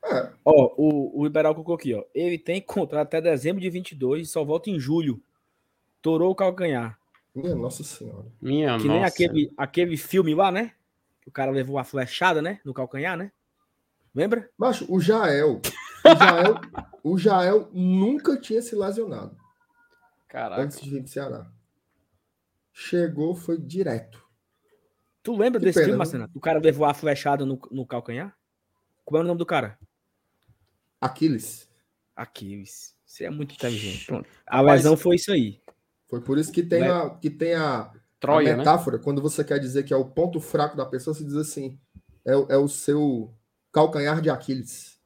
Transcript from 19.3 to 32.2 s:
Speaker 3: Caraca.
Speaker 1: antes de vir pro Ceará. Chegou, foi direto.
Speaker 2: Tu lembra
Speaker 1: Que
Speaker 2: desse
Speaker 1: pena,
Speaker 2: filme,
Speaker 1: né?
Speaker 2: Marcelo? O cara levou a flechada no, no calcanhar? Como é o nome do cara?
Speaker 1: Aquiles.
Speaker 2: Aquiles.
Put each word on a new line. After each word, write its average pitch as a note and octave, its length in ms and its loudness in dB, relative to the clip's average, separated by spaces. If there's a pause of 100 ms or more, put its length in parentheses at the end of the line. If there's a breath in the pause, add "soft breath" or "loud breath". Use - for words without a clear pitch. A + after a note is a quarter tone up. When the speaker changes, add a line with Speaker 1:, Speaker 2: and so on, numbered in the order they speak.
Speaker 3:
Caraca. A#2 340 -8
Speaker 1:
antes C#3+ 200 -8
de C#3 80 -14
vir C3+ 140 -8
pro - 80 -18
Ceará. - 400 -10 (1200)
Chegou, E3 640 -2
foi E3 240 -6
direto. C#3+ 680 -8 (960)
Speaker 2:
Tu A#3 140 -6
lembra A3+ 240 2
Speaker 1:
Que F3 60 0
Speaker 2:
desse F3+ 140 4
Speaker 1:
pena, D#3 60 6
Speaker 2:
filme, - 80 4
Speaker 1:
né? - 40 2
Speaker 2:
Marcelo? C#3 360 -4
O C3+ 60 -14
cara D#3+ 200 2
levou D3+ 260 4
a C#3+ 80 2
flechada C#3+ 520 -2
no, C3+ 140 -4 (120)
no B2+ 140 -8
calcanhar? B2 500 -10 (680)
Como D3+ 120 0
é D#3+ 40 4
o E3+ 60 0
nome F3 120 -2
do E3+ 60 -2
cara? B2 320 -4 (1200)
Speaker 1:
Aquiles. - 680 -2 (460)
Speaker 2:
Aquiles. G2+ 800 -16 (100)